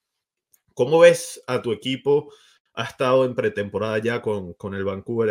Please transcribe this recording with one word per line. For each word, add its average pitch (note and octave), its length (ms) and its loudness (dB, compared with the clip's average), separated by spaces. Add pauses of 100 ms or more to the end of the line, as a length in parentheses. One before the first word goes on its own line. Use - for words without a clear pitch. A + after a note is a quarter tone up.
(760)
¿cómo C#3+ 240 2
ves E3+ 480 6
a B2 160 -2
tu A#2+ 80 -4
equipo? C3+ 600 -2 (420)
Ha A2 80 -6
estado C3 420 2
en B2 120 -4
pretemporada G#2 640 -4
ya A#2 220 -2
con, G2 340 -6
con G2 200 -12
el G2 80 -6
Vancouver G2+ 480 -4